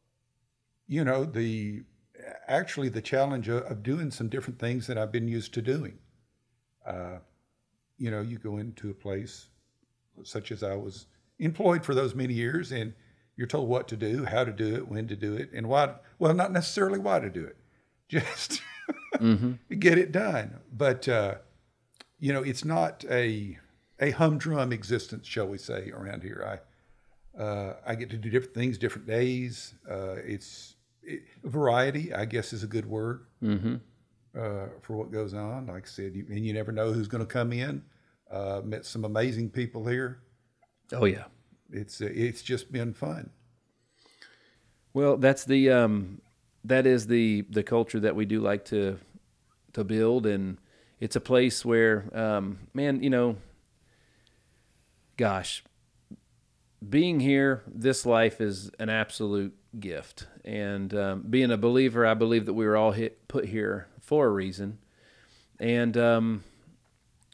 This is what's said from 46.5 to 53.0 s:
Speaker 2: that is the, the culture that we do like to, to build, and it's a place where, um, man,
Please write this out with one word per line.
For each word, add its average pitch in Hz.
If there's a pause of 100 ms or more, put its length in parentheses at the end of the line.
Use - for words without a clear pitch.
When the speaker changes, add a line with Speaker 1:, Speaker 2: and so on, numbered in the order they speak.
Speaker 2:
that 131
is 123
the, 110
the 107
culture 113
that 104
we 107
do 107
like 104
to, 98 (760)
to 110
build, 110
and 98 (400)
it's -
a 117
place 127
where, 113
um, 101 (160)
man, 139